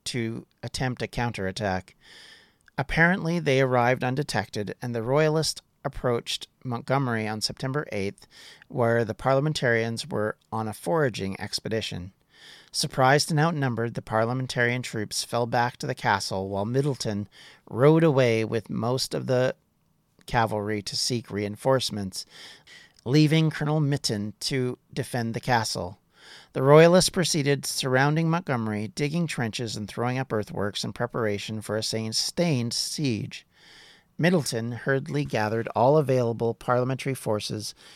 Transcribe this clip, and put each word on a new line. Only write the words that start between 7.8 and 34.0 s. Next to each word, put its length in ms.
eighth, 360
where 380
the 100
parliamentarians 920
were 280
on 160
a 60
foraging 640
expedition. 720
Surprised 600
and 80
outnumbered, 540
the 80
parliamentarian 800
troops 420
fell 220
back 320
to 100
the 80
castle, 540
while 160
Middleton 640
rode 340
away 400
with 260
most 440
of 140
the 280
cavalry 560
to 120
seek 360
reinforcements, 960
leaving 460
Colonel 300
Mitten 640
to 360
defend 400
the 60
castle. 600
The 80
Royalists 480
proceeded 560
surrounding 640
Montgomery, 600
digging 360
trenches 500
and 120
throwing 320
up 120
earthworks 520
in 100
preparation 640
for 160
a 80
sustained 920
siege. 760